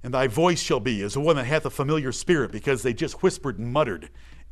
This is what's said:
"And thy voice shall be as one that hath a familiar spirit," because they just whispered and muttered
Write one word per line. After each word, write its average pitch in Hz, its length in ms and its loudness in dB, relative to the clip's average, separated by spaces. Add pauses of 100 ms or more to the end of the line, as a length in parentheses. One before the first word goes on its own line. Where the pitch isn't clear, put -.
"And 123 100 -8
thy 135 140 2
voice 160 340 4
shall 139 200 0
be 107 220 -2
as 101 140 -4
one 151 200 4
that 123 100 -2
hath 156 200 0
a 127 40 -2
familiar 139 420 -2
spirit," 135 400 2
because 113 300 -2
they 127 100 0
just 139 300 -4
whispered 143 360 0
and 120 140 -6
muttered 120 380 0 (420)